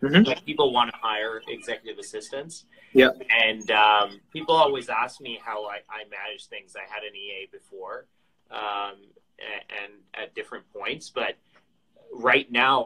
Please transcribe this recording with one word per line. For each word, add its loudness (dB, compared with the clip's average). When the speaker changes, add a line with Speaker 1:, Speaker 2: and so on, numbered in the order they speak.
Speaker 1:
Mm-hmm. 6
Speaker 2:
Like, 2
people 2
wanna 2
hire -4
executive -10
assistants. -12
Speaker 1:
Yeah. 8
Speaker 2:
And, 2
um, 4
people 0
always 4
ask -4
me -12
how -8
I, -10
I -14
manage -12
things. -18
I -12
had -12
an -14
E -14
A -14
before, -16
um, -6
a-, -10
and -14
at -12
different -12
points, -10
but -4
right 2
now 4